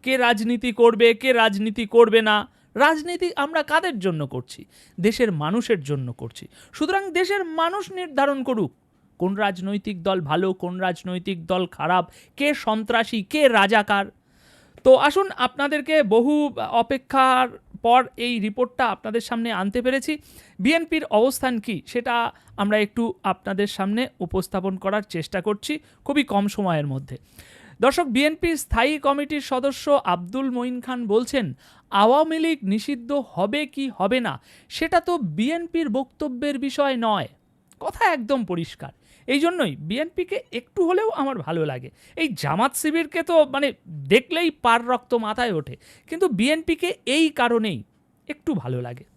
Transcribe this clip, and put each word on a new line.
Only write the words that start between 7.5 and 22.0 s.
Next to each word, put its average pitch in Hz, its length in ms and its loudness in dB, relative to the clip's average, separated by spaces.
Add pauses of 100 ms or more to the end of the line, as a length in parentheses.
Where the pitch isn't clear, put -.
নির্ধারণ 285 520 -2
করুক 220 300 -2 (440)
কোন 190 180 -2
রাজনৈতিক 196 680 -4
দল 190 180 0
ভালো, 170 320 0
কোন 180 240 -6
রাজনৈতিক 180 680 -4
দল 180 220 -2
খারাপ, 175 440 -2 (260)
কে 294 160 2
সন্ত্রাসী, 220 680 -2
কে 294 240 4
রাজাকার। 202 580 4 (760)
তো 262 120 10
আসুন, 320 420 2
আপনাদেরকে 285 640 0
বহু 269 540 2
অপেক্ষার 262 880 2 (340)
পর 247 260 6 (100)
এই 240 220 -2
রিপোর্টটা 240 460 -2
আপনাদের 220 360 -4
সামনে 233 300 -4
আনতে 196 300 -2
পেরেছি। 262 360 -2 (420)
বিএনপির 320 460 0
অবস্থান 247 540 2
কি, 202 260 -6
সেটা 240 460 -2 (260)